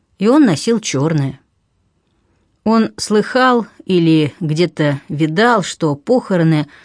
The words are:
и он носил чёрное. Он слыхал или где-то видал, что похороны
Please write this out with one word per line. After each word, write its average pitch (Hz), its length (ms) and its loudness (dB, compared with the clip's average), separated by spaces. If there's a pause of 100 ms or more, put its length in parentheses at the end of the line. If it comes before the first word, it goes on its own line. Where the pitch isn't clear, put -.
(180)
и 196 100 0
он 294 160 4
носил 220 340 0
чёрное. 143 640 -4 (1200)
Он 220 340 0
слыхал 240 680 0 (180)
или 160 560 2
где-то 151 680 -2
видал, 175 540 0
что 151 340 -4
похороны 160 680 0 (180)